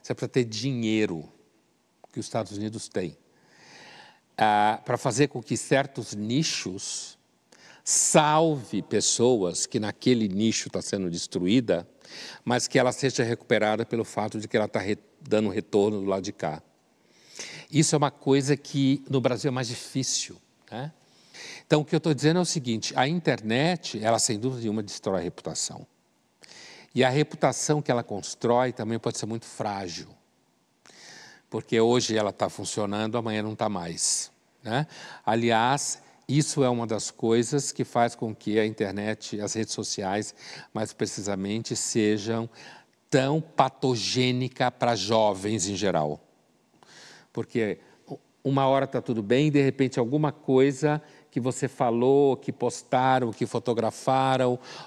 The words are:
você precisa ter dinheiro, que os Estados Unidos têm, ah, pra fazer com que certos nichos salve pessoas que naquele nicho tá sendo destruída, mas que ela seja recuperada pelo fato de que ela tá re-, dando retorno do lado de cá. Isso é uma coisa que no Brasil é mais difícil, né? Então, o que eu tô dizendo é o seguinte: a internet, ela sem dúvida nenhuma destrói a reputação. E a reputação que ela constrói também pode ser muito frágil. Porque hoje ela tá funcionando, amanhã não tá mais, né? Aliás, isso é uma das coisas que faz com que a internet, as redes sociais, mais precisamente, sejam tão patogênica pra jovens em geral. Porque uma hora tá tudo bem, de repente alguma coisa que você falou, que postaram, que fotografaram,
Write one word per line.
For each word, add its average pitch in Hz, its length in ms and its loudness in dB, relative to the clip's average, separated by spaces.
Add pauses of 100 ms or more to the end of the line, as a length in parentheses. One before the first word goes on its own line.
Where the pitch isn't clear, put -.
você - 120 -6
precisa 123 160 -6
ter 127 140 2
dinheiro, 110 840 -2 (800)
que - 80 -14
os 113 80 -6
Estados 107 300 -6
Unidos 107 320 -8
têm, 90 280 -6 (1200)
ah, 107 480 2
pra 123 120 -2
fazer 131 320 0
com 120 140 -10
que 120 160 -4
certos 131 560 -2
nichos 107 1040 -4 (680)
salve 151 960 2
pessoas 113 840 2
que 117 140 -4
naquele 110 480 2
nicho 104 420 0
tá 95 120 -4
sendo 95 280 -4
destruída, 90 800 0 (560)
mas 120 240 -2
que 135 100 2
ela 123 140 2
seja 131 320 -2
recuperada 110 640 0
pelo 113 180 -2
fato 107 340 -6
de 107 80 -8
que - 100 0
ela 104 120 2
tá 110 120 -2
re-, 101 180 -2 (220)
dando 107 280 2
retorno 101 520 2
do 98 60 -6
lado 98 160 0
de 98 100 -8
cá. - 300 -6 (1080)
Isso - 240 2
é 151 40 4
uma 139 120 2
coisa 139 460 2
que 139 520 0
no 135 120 2
Brasil 123 280 0
é - 40 -2
mais 123 160 -4
difícil, - 680 -6 (340)
né? 135 220 -10 (720)
Então, 151 160 4
o - 20 -4
que - 100 -2
eu 151 60 4
tô 160 140 2
dizendo 151 240 4
é - 40 4
o 170 40 -2
seguinte: 120 500 -2
a 131 100 4
internet, 135 960 0
ela 113 160 4
sem 110 200 0
dúvida 123 240 -4
nenhuma 107 200 -2
destrói 95 380 -4
a - 20 -2
reputação. - 640 -8 (1080)
E 123 100 4
a 127 60 4
reputação 147 720 0
que - 80 -2
ela 120 120 0
constrói 120 720 0
também 113 260 -6
pode 117 200 -6
ser 110 80 -6
muito 113 180 -8
frágil. 95 640 -8 (1400)
Porque - 300 -2
hoje 117 360 4
ela 104 160 0
tá 98 160 -2
funcionando, 104 680 -4
amanhã 110 260 -2
não 107 120 -6
tá 107 140 -2
mais, 87 640 -4 (320)
né? 127 240 -2 (380)
Aliás, 117 800 2 (260)
isso 143 360 2
é 123 40 4
uma 120 180 0
das 107 240 -4
coisas 120 600 0
que - 140 -4
faz 120 300 2
com 110 200 -6
que 107 240 -2
a 107 80 4
internet, 104 720 -4
as 104 140 -4
redes 110 200 -4
sociais, 101 600 -4 (400)
mais 110 180 -4
precisamente, 101 840 -4
sejam 110 720 0 (600)
tão 139 320 2
patogênica 127 1300 0
pra 120 240 0
jovens 104 720 2
em 101 80 -4
geral. 82 440 0 (1120)
Porque 110 460 -2 (640)
uma 135 220 2
hora 135 200 4
tá 127 140 -4
tudo 110 220 -2
bem, 127 280 4
de 143 120 6
repente 131 360 2
alguma 139 340 2
coisa 139 680 2 (300)
que 131 100 -4
você 127 280 -2
falou, 131 680 4
que - 160 -8
postaram, 127 800 0
que - 140 -4
fotografaram, 127 1120 0 (280)